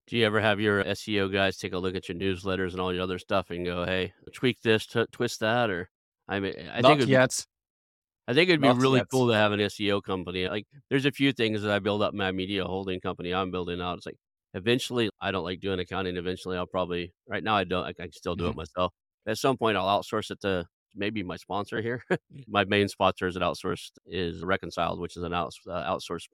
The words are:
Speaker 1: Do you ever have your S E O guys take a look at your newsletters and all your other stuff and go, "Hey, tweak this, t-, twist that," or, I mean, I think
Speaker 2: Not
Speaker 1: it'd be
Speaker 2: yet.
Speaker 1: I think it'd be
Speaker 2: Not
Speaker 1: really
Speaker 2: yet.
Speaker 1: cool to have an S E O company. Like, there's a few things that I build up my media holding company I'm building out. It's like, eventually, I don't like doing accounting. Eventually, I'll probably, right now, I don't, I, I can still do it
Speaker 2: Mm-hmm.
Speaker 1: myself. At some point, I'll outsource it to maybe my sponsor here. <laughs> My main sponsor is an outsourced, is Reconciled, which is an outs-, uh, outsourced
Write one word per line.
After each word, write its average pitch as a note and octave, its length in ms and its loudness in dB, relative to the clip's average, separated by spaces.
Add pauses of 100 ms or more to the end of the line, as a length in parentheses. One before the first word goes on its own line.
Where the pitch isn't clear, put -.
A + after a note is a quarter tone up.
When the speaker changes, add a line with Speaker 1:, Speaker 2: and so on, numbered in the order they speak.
Speaker 1:
Do A2+ 100 -4
you A#2 80 4
ever G#2+ 160 4
have G#2 200 4
your G2+ 260 4
S G2 220 -4
E G#2 120 0
O G2 80 2
guys G2 280 0
take F#2+ 160 -8
a F#2 60 -2
look F#2 180 -2
at F2+ 120 -8
your F2+ 80 -6
newsletters F#2 540 -2
and F#2 100 -6
all F#2 140 0
your F2+ 80 -2
other F#2 160 -4
stuff G2 320 -2
and F2 140 -6
go, F2 200 -2
"Hey, F#2 280 -2 (200)
tweak - 300 -2
this, A2 240 4
t-, A#2 240 0
twist - 300 -4
that," A2+ 280 2
or, F#2 220 -4 (380)
I F#2+ 100 -2
mean, G2 160 -2 (180)
I B2 100 -2
think C#3 180 8
Speaker 2:
Not - 0 -
Speaker 1:
it'd A#2+ 100 4
be C3 60 8
Speaker 2:
yet. B2+ 280 4 (840)
Speaker 1:
I A#2+ 60 0
think E3+ 140 6
it'd E3 120 4
be C#3 80 6
Speaker 2:
Not B2+ 40 8
Speaker 1:
really C3 260 6
Speaker 2:
yet. A#2 120 0
Speaker 1:
cool B2+ 180 4
to A#2 60 4
have G#2+ 160 6
an G#2 100 0
S G2+ 200 -2
E G2+ 100 0
O G2+ 100 2
company. F#2 480 -4
Like, G2+ 180 -6 (240)
there's C#3 160 2
a C#3+ 40 4
few C#3 220 2
things A2 300 0
that G#2 100 0
I G2+ 80 2
build G#2 220 0
up F#2 120 0
my G2 160 0
media F#2+ 340 -2
holding F#2 360 -4
company F2 340 -4
I'm F#2 160 0
building F2 300 -4
out. F2+ 160 -4
It's - 100 -14
like, E2 100 -12 (380)
eventually, A#2 560 0 (100)
I F#2+ 120 -2
don't F#2 100 -2
like F2+ 180 -6
doing F#2+ 200 -2
accounting. F#2 360 -4
Eventually, F2+ 400 -6
I'll F2+ 100 -4
probably, F2 460 -2 (160)
right G#2 140 -6
now, G#2+ 140 2
I G2 80 2
don't, F2+ 200 -2
I, C2+ 40 -8
I F2 40 -10
can E2+ 200 -12
still F2+ 240 -6
do E2+ 100 -2
it D2+ 80 -2
Speaker 2:
Mm-hmm. - 20 -12
Speaker 1:
myself. F2 360 -2 (340)
At G#2+ 120 -2
some C3+ 180 2
point, A2 200 2
I'll F#2+ 240 2
outsource - 300 -6
it F#2+ 120 -10
to F#2 240 0 (280)
maybe G#2 300 -4
my E2+ 120 -8
sponsor G2+ 460 -6
here. A#2 260 -6
<laughs> - 400 -6
My G2+ 160 2
main G2+ 240 4
sponsor F#2+ 380 2
is F2 100 -2
an F2+ 60 -2
outsourced, F2 480 -4 (160)
is F2 380 -4
Reconciled, F2 560 -2
which F2 160 -8
is F2 80 -8
an E2+ 100 -4
outs-, F2 240 -4 (100)
uh, F2+ 240 -6
outsourced E2+ 420 -6